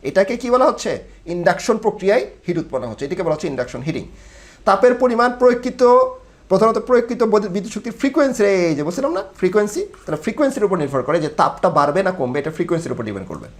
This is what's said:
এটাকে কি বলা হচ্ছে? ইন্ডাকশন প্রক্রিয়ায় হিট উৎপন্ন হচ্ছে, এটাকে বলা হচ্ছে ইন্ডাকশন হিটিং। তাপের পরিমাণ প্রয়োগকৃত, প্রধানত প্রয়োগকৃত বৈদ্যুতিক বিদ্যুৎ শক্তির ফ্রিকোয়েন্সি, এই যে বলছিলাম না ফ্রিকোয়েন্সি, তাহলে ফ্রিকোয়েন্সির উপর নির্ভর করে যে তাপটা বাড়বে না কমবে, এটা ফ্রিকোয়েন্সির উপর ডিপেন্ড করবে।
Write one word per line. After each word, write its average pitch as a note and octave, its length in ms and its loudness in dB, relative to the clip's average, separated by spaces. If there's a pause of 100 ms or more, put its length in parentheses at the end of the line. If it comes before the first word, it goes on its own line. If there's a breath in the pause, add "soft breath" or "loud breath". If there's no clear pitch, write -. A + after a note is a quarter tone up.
এটাকে F#3+ 360 0
কি A#3+ 140 -4
বলা B3+ 140 4
হচ্ছে? E3+ 380 -2 (220 soft breath)
ইন্ডাকশন F3 520 0
প্রক্রিয়ায় G#3 480 0 (220)
হিট E3+ 100 -2
উৎপন্ন C3 300 -6
হচ্ছে, A2+ 180 -8
এটাকে F3 180 -6
বলা E3 100 0
হচ্ছে D3+ 140 -4
ইন্ডাকশন B2+ 340 -6
হিটিং। C3+ 260 -6 (580 loud breath)
তাপের G#3+ 280 4
পরিমাণ B3 460 2
প্রয়োগকৃত, B3 440 2 (680 loud breath)
প্রধানত A3 280 4
প্রয়োগকৃত A#3 460 2
বৈদ্যুতিক G#3+ 300 2
বিদ্যুৎ G3+ 200 -6
শক্তির G#3+ 200 -8
ফ্রিকোয়েন্সি, C4+ 500 0
এই F3+ 320 2
যে D3 80 -4
বলছিলাম F3+ 300 -4
না - 100 -4 (140)
ফ্রিকোয়েন্সি, G#3 480 0
তাহলে - 360 -8
ফ্রিকোয়েন্সির C4+ 420 0
উপর F#3+ 140 0
নির্ভর C3+ 240 -2
করে D#3+ 180 0
যে - 80 -2
তাপটা - 420 0
বাড়বে D3+ 340 2
না F#3 80 0
কমবে, C3+ 280 -4
এটা D3+ 120 -6
ফ্রিকোয়েন্সির E3 400 -4
উপর A#2 120 -6
ডিপেন্ড G2 240 -8
করবে। C#2 200 -14 (120)